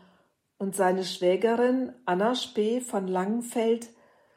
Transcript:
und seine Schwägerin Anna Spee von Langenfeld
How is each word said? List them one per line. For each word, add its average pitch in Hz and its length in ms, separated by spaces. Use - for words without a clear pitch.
und 196 180
seine 185 280
Schwägerin 233 880
Anna 202 300
Spee 233 480
von 196 260
Langenfeld 226 800